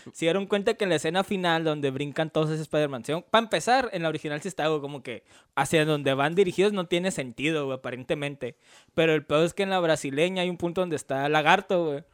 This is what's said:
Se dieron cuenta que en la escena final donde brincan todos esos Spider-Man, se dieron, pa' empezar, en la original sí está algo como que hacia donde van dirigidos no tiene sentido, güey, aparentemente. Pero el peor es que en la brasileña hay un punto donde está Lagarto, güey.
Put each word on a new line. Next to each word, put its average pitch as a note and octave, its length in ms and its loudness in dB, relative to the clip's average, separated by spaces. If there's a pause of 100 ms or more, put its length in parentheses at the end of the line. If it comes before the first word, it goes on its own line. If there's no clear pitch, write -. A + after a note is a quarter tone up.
(120)
Se - 140 -4
dieron F#3+ 200 0
cuenta G#3 280 0
que G#3+ 100 -2
en F#3 60 -2
la E3 60 4
escena E3 280 0
final F3 400 0
donde D3+ 260 0
brincan D3 400 -4
todos D#3 200 0
esos D#3 100 -4
Spider-Man, D3 440 -2
se - 80 -8
dieron, E3+ 160 -4
pa' A3 120 4
empezar, A3+ 520 0
en F3 120 -4
la D#3+ 40 0
original D3+ 320 -4
sí - 60 -12
está D#3 200 -4
algo D#3 140 0
como C#3 220 -10
que A2+ 220 -12 (320)
hacia D3+ 280 4
donde D3 300 0
van D3 220 0
dirigidos F#3+ 360 2
no F#3+ 140 -4
tiene F3 240 0
sentido, D3 560 -4
güey, C3 120 -4
aparentemente. C3 760 -6 (380)
Pero E3 200 4
el D3+ 100 0
peor D3+ 220 2
es E3+ 80 -4
que G3+ 100 -2
en F#3+ 60 -2
la F#3+ 100 2
brasileña D#3+ 640 0
hay F3+ 80 0
un E3+ 80 -8
punto F3 240 -2
donde F3+ 120 -2
está C#3 340 -2
Lagarto, E3 580 4
güey. C#3+ 260 -4